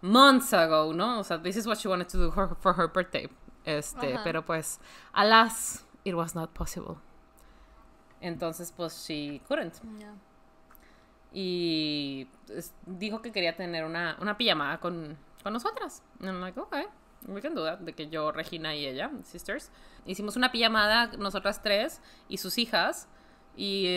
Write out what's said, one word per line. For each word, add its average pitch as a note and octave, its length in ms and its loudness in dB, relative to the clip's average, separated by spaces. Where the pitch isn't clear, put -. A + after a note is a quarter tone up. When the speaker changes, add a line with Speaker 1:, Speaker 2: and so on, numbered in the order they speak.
Speaker 1:
months B3+ 520 8
ago, D#3+ 400 6
¿no? G#3+ 260 0
O G3 40 -4
sea, E3+ 180 -4
this F#3 160 -2
is A3 100 -4
what A3 100 0
she - 100 -6
wanted F3+ 200 0
to - 120 0
do F3 120 8
for, F#3+ 280 0
for F#3 200 4
her E3+ 120 4
birthday. F3 360 -2
Este, D3+ 500 -4
Speaker 2:
Ajá. A3+ 80 -4
Speaker 1:
pero, D#3+ 220 -2
pues, D#3+ 340 -4
alas, A3 720 4
it F#3 100 -2
was E3 180 -2
not E3 200 -6
possible. - 420 -8
Entonces, E3+ 500 -6
pues, E3 340 -8
she D3 420 -6
couldn't. C4 280 -4
Speaker 2:
Yeah. G#3 140 -18
Speaker 1:
Y D#3 920 -2
es-, C3+ 240 -12
dijo G3+ 360 -8
que A#3 100 -12
quería F3 240 0
tener E3+ 300 -6
una, E3 360 -4
una G#3 160 -2
pijamada D#3 420 0
con, E3 380 -6
con G3+ 100 -6
nosotras. G4 480 -6
And F#3+ 100 -8
I'm F#3 120 -6
like, F#3 180 -10
"Okay, D4+ 260 -6
we G3 140 -10
can D#4 120 -6
do G#3+ 120 -4
that". E3+ 140 -4
De E3 140 -12
que D3+ 160 -12
yo, D#3 220 -2
Regina D#3 440 -6
y C#3+ 100 -6
ella, C#3+ 260 -6
sisters, - 480 -10
hicimos G3+ 300 -6
una B3+ 160 2
pijamada, A3+ 560 4
nosotras G3+ 440 -4
tres G#3+ 400 0
y G3+ 80 -8
sus F#3 200 -4
hijas, A#3 500 0
y G3 420 -2